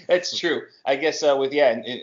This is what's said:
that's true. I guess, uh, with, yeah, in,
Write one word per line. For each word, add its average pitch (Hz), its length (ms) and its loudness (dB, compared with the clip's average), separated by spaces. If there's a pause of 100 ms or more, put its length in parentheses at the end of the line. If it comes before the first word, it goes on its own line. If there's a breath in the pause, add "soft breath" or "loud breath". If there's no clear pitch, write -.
that's 180 300 0
true. 151 240 -2 (240 soft breath)
I 139 100 0
guess, 151 260 -2
uh, 143 160 4
with, 135 140 -2
yeah, 143 200 4
in, 117 300 -8